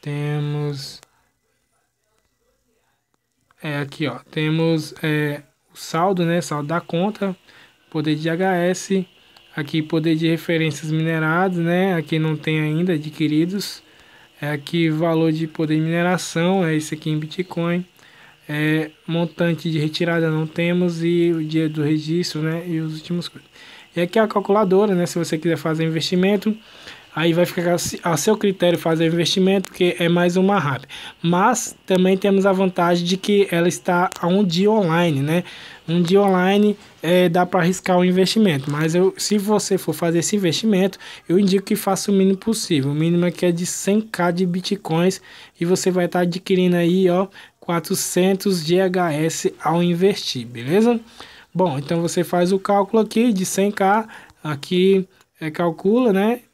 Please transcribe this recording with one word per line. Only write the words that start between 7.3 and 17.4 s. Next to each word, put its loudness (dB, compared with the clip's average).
poder -2
de -4
H 0
S, -2
aqui -4
poder 0
de 0
referências -2
mineradas, 0
né? 0
Aqui -2
não 0
tem -2
ainda 0
adquiridos. -2
É, -6
aqui -2
valor 2
de -2
poder -2
de 2
mineração, 0
é 0
esse -4
aqui -8
em -2
Bitcoin. -4